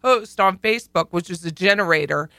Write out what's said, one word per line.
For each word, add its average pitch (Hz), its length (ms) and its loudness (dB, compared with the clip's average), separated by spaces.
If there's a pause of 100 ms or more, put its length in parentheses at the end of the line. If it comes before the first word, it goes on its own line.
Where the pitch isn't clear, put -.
post 240 380 0
on 190 200 2
Facebook, 220 520 -2
which 175 180 -4
is 170 160 -10
a 165 60 -4
generator, 160 880 0